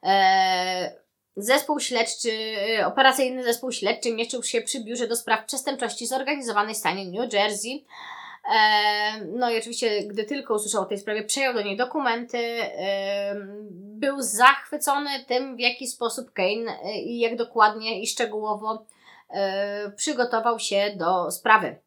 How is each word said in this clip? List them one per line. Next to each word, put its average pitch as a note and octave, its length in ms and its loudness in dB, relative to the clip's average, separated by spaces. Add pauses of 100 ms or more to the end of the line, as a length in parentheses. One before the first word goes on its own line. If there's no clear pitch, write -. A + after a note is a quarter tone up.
e, F#3 960 2 (360)
zespół C4+ 440 2
śledczy, A3 760 -2 (220)
e, F3 80 4
operacyjny B3+ 580 4
zespół A#3+ 280 0
śledczy A#3 400 -2
mieszczył A#3 300 -4
się A3+ 200 -2
przy A#3+ 220 -6
biurze A#3 240 -4
do A#3 80 -2
spraw A3+ 280 0
przestępczości B3+ 640 -4
zorganizowanej B3 680 -2
w - 40 -4
stanie F#3+ 260 -2
New G#3+ 280 -6
Jersey. G#3+ 540 0 (680)
E, G#3+ 720 4
no A#3 260 -2
i A3+ 80 0
oczywiście, A3+ 480 -2
gdy G#3 180 -4
tylko C4+ 300 -4
usłyszał G#3 280 0
o F#3+ 40 -2
tej G3+ 120 -4
sprawie, G#3+ 260 -4
przejął C4 300 0
do G#3+ 80 0
niej G3+ 140 -4
dokumenty, B3 600 -2
e, G3+ 960 -2 (380)
był G#3+ 460 -4
zachwycony C#4 1040 2
tym, C4 320 -2
w B3 40 -8
jaki B3 260 0
sposób A#3+ 460 -6
Kane, G#3+ 520 -2
e, G3+ 160 -6
i A#3+ 180 -6
jak A#3 180 2
dokładnie A3 680 2
i A3+ 40 -4
szczegółowo, G#3+ 800 -4 (440)
e, G3+ 680 -2
przygotował A#3+ 600 0
się G3+ 380 0
do F3 340 2
sprawy. F#3 560 4